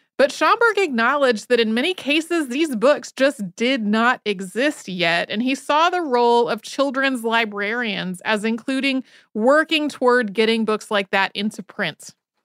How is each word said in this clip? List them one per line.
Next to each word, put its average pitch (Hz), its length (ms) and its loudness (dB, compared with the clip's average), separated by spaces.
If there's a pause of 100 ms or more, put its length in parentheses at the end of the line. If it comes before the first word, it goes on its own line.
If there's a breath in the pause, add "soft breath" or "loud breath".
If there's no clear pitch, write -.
(180 soft breath)
But 277 140 4
Schomburg 415 460 2
acknowledged 262 680 0
that 240 120 2
in 220 160 0
many 302 180 0
cases, 311 560 -2
these 277 260 -2
books 247 380 2
just 262 420 -2
did 240 300 -2
not 226 400 2
exist 214 640 -4
yet, 175 400 0
and 208 120 -4
he 262 140 0
saw 302 340 2
the 359 120 -2
role 240 480 2
of 220 120 -4
children's 269 640 -2
librarians 208 960 -2
as 214 220 -2
including 262 600 -2 (300 soft breath)
working 302 540 2
toward 247 460 0
getting 226 320 2
books 214 260 -4
like 202 200 -2
that 196 240 0
into 202 280 -6
print. - 520 -10 (300)